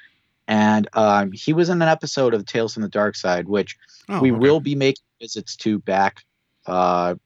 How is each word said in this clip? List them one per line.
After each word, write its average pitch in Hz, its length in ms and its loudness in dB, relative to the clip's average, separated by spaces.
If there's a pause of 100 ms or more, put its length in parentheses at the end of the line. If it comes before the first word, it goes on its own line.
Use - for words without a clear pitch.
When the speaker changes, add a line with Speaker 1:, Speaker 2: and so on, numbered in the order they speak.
(480)
Speaker 1:
and, 107 460 2
um, 101 380 2
he 101 200 -6
was 165 180 2
in 175 120 0
an 160 80 2
episode 139 460 0
of 98 100 -2
Tales 113 300 -4
from 110 80 -6
the 98 60 -4
Dark 104 260 -2
Side, 90 320 -2
which 98 280 -2 (320)
Speaker 2:
Oh, 190 140 -2
Speaker 1:
we 131 100 4
Speaker 2:
okay. 113 80 0
Speaker 1:
will 143 200 4
be 143 160 -4
making 135 280 0 (160)
visits - 360 -12
to 107 240 -2
back, 98 440 -2 (440)
uh, 90 480 0 (100)